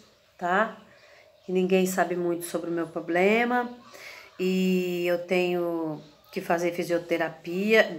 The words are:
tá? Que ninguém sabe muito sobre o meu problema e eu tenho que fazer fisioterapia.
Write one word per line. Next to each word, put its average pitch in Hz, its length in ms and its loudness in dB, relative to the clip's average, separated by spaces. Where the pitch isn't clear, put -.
tá? 190 400 0
Que 185 60 -8
ninguém 185 340 4
sabe 180 300 0
muito 175 300 -2
sobre 170 240 -6
o 170 40 -4
meu 165 140 -2
problema 214 920 2
e 185 640 2
eu 175 200 2
tenho 170 760 0
que 190 80 -8
fazer 175 320 0
fisioterapia. 170 1300 0